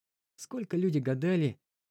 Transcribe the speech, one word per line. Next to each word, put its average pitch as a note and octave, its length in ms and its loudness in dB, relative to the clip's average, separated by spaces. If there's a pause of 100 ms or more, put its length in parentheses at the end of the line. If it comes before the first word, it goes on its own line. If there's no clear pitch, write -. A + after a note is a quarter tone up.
(360)
Сколько - 400 -6
люди F3+ 220 2
гадали, C3+ 600 0 (320)